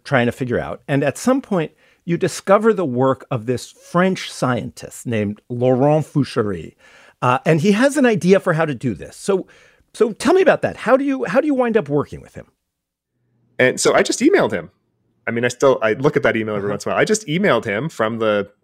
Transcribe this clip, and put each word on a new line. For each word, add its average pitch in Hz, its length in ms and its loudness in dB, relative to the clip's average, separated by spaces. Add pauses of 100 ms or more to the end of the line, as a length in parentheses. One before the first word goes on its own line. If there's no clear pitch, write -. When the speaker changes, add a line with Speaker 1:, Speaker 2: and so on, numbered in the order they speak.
Speaker 1:
trying 120 220 0
to 117 40 0
figure 120 280 -4
out. 71 280 -10
And 143 160 0
at 139 140 -4
some 262 240 0
point, 170 320 -4 (320)
you 170 100 -2
discover 208 560 2
the 185 140 -2
work 131 440 0
of 113 160 -4
this 123 260 -6
French - 600 -2
scientist - 720 -6
named 104 440 -4
Laurent 131 560 2
Fouchery. 104 720 -4 (460)
Uh, 127 240 2
and 160 160 2
he 202 100 4
has 269 260 2
an 262 80 4
idea 190 340 4
for 180 140 0
how 160 120 0
to 147 100 -4
do 113 180 -4
this. - 220 -14
So, 190 320 -2 (480)
so 226 160 2
tell - 220 0
me 381 80 6
about 247 200 4
that. 185 140 -2
How 240 200 2
do 277 80 2
you, 269 200 -4
how 208 180 0
do 302 60 -2
you 285 80 0
wind 240 200 0
up 151 140 -2
working 139 320 -4
with - 140 -20
him? - 160 -20 (1080)
Speaker 2:
And 127 220 2
so 139 160 2
I 165 80 4
just - 160 -6
emailed 262 320 2
him. 170 180 -6 (560)
I 113 60 -6
mean, 117 140 -2
I - 20 2
still, 131 340 2
I 110 120 2
look 139 220 0
at 123 80 0
that 113 120 2
email 107 200 -4
every 101 120 -4
Speaker 1:
Uh-huh. 101 60 -4
Speaker 2:
once 101 120 -10
in 104 60 -4
a - 20 -2
while. 107 80 0
I 151 40 2
just 214 200 0
emailed 147 380 0
him 117 260 -4
from 113 300 -4
the 104 320 -2 (120)